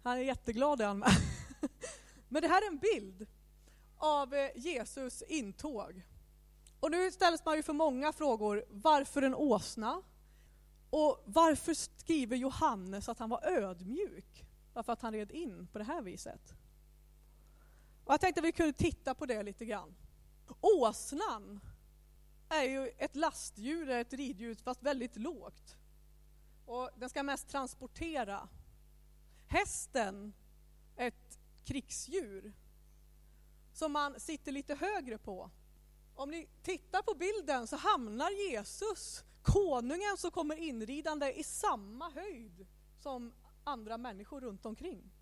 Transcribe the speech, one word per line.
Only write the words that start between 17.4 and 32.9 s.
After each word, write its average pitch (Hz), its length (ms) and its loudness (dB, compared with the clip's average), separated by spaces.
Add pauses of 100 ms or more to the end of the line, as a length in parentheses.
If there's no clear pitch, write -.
Och - 80 4
jag 302 80 6
tänkte 359 200 4
att 302 40 -2
vi 330 80 4
kunde 311 200 4
titta - 420 0
på 302 120 -6
det 214 160 -2
lite 202 220 -10
grann. 185 300 -6 (680)
Åsnan 240 1000 4 (880)
är 311 140 4
ju 262 360 0
ett 285 180 -2
lastdjur, 294 720 -2
ett 240 220 0
riddjur, 233 420 -6
fast - 280 -6
väldigt 254 340 -2
lågt. 240 600 -8 (920)
Och 247 300 -6
den 240 140 -10
ska 285 120 -4
mest 277 260 -4
transportera. 254 1000 -6 (1000)
Hästen 208 840 0 (640)
är 254 100 -2
ett - 320 -10 (260)
krigsdjur 233 880 -6 (1200)